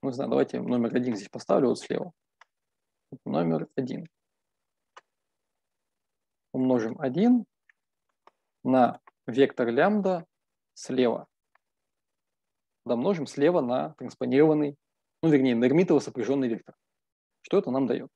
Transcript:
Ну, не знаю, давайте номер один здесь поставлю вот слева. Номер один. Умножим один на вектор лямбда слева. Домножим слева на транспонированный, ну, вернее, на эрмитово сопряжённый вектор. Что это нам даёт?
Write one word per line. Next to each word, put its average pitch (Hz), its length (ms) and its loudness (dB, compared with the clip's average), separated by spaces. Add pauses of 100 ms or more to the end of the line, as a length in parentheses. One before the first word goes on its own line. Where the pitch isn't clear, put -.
Ну, 139 80 -4
не 123 40 -8
знаю, 127 160 -6
давайте 131 300 0
номер 120 340 -2
один 123 220 -2
здесь 101 120 -10
поставлю 131 400 0
вот 107 100 0
слева. - 340 -8 (1120)
Номер 160 520 -2
один. 135 300 -8 (2500)
Умножим 127 480 0
один 208 460 2 (1160)
на 127 380 2 (260)
вектор 123 420 0
лямбда 180 580 0 (480)
слева. 127 520 -2 (1600)
Домножим 135 420 -2
слева 160 340 2
на 135 340 -4
транспонированный, 143 840 0 (460)
ну, 165 80 2
вернее, 131 240 4
на 117 120 2
эрмитово 160 340 4
сопряжённый 127 480 -4
вектор. - 260 -8 (680)
Что - 180 0
это 196 120 -4
нам 131 160 0
даёт? 120 300 -4